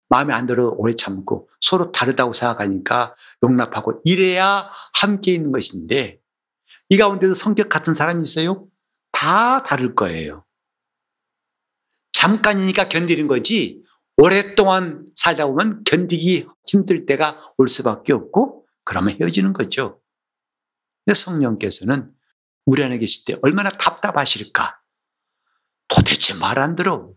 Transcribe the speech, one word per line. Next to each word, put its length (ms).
마음에 260
안 120
들어 300
오래 180
참고, 540
서로 320
다르다고 400
생각하니까 840
용납하고, 600
이래야 640
함께 380
있는 200
것인데, 640
이 80
가운데도 380
성격 340
같은 260
사람이 280
있어요? 440
다 500
다를 320
거예요. 500
잠깐이니까 760
견디는 380
거지, 560
오랫동안 960
살다 320
보면 380
견디기 600
힘들 400
때가 520
올 100
수밖에 440
없고, 540
그러면 360
헤어지는 320
거죠. 480
근데 140
성령께서는 920
우리 200
안에 140
계실 260
때 180
얼마나 280
답답하실까? 1080
도대체 460
말 240
안 180
들어. 400